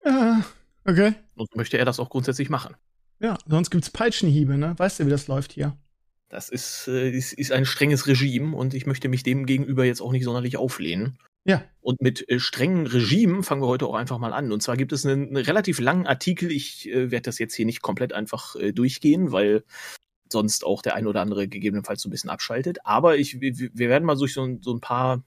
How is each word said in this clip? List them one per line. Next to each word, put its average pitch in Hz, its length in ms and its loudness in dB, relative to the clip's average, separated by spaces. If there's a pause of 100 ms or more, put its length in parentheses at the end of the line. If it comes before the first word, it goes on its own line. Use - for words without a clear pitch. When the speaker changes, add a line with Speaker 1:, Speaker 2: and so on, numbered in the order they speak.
Speaker 1:
Ja, 233 400 4 (400)
okay. 196 300 6 (220)
Speaker 2:
Und - 180 -8
möchte 113 240 0
er 127 60 6
das 123 160 2
auch 123 100 -4
grundsätzlich 131 400 -2
machen. - 240 -4 (460)
Speaker 1:
Ja, 214 260 -2
sonst 156 240 2
gibt's 175 180 0
Peitschenhiebe, 147 720 2
ne? 160 200 -2
Weißt 190 200 0
du, 156 80 0
wie 139 40 4
das 143 180 0
läuft 135 240 -4
hier? 143 260 -4 (500)
Speaker 2:
Das - 200 -14
ist, - 400 -8
äh, 127 200 0
ist, 127 240 -4
ist 139 200 -4
ein 135 120 4
strenges 143 440 2
Regime 139 480 2
und 131 180 -2
ich 131 100 -6
möchte 131 240 -2
mich 127 140 0
dem 131 240 0
gegenüber 131 380 2
jetzt 123 180 2
auch 120 80 -6
nicht 127 140 0
sonderlich 123 320 -2
auflehnen. 110 600 -2 (260)
Speaker 1:
Ja. 190 180 2 (180)
Speaker 2:
Und 127 220 -2
mit, 127 260 0
äh, 123 120 2
strengen 160 480 0
Regimen 165 560 4
fangen 139 180 -2
wir 127 60 2
heute 127 180 0
auch - 80 -4
einfach 120 240 -4
mal 117 140 -4
an. 135 180 -4
Und 107 100 -2
zwar 123 160 -2
gibt 131 160 -2
es 143 140 -2
einen, 139 220 0
einen 135 160 -2
relativ 180 340 2
langen 156 300 2
Artikel. 170 420 0
Ich, 139 380 -6
äh, 127 240 0
werd 120 160 -4
das 117 100 -8
jetzt 113 160 -6
hier 110 120 0
nicht 117 140 -4
komplett 107 320 -4
einfach, - 440 -8
äh, 98 160 -2
durchgehen, 147 580 2
weil 104 320 2 (680)
sonst 107 360 -2
auch 101 180 0
der - 140 -2
ein 110 100 -2
oder 104 140 0
andere 101 260 -2
gegebenenfalls 98 560 -4
so 104 60 -8
ein - 20 -8
bisschen - 200 -8
abschaltet. 131 520 -6
Aber 143 360 4
ich, 139 220 -2
wir, 131 160 -4
wir 120 320 -2
werden 143 160 6
mal 151 120 2
durch 135 180 -2
so 135 80 -4
ein, 131 200 -6
so 123 120 -4
ein 120 60 -6
paar 127 460 0